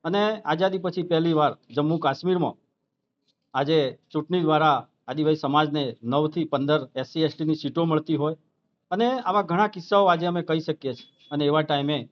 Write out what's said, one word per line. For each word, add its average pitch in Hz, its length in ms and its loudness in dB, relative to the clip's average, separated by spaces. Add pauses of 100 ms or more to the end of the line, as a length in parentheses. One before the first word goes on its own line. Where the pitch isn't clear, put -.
અને 208 420 0
આઝાદી 185 320 0
પછી 180 260 -4
પહેલીવાર 160 540 2 (180)
જમ્મુ 151 220 0
કાશ્મીરમાં 160 580 -2 (960)
આજે 139 460 0 (120)
ચૂંટણી 160 300 -2
દ્વારા 156 460 2 (200)
આદિવાસી 151 280 0
સમાજને 151 480 0 (200)
નવ 135 240 0
થી 151 180 -4
પંદર 143 360 0 (140)
એસ 131 120 -4
સી - 140 -6
એસ 151 140 0
ટીની 156 200 -2
સીટો 151 300 -2
મળતી 160 300 0
હોય 151 200 -2 (560)
અને 214 160 0 (120)
આવા 202 220 0
ઘણા 180 260 2
કિસ્સાઓ 202 380 2
આજે 175 220 2
અમે 175 140 -2
કહી 165 180 -2
શકીએ 147 340 -6
છીએ. - 160 -16 (220)
અને 143 140 -2
એવા 151 160 4
ટાઈમે 143 500 -2